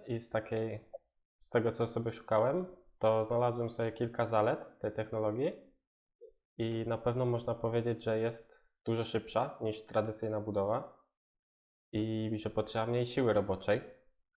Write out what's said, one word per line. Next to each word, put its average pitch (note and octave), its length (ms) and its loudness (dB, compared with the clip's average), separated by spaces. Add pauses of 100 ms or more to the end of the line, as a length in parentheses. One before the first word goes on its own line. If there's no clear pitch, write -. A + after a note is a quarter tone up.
i A#2 120 -2
z A#2 100 -14
takiej, A2 500 -2 (600)
z - 100 -18
tego, A#2 220 4
co A#2 160 0
sobie A#2 240 -2
szukałem, B2+ 540 2 (340)
to A2 260 4
znalazłem A#2 440 2
sobie A2+ 220 -2
kilka A#2 340 -2
zalet A2 540 2
tej G#2 120 -2
technologii A2 600 0 (1080)
i A2+ 300 -2
na A#2 100 0
pewno B2 280 0
można A#2+ 300 0
powiedzieć, A#2 480 0
że A2 160 2
jest A#2 400 -4 (260)
dużo A2+ 180 2
szybsza A2+ 580 -2
niż A2 240 -4
tradycyjna A2 560 0
budowa G#2 640 -2 (840)
i A2 400 -2 (120)
że A2 60 -2
potrzeba A2 360 -2
mniej A#2+ 200 0
siły A#2+ 280 2
roboczej, G2+ 480 2 (560)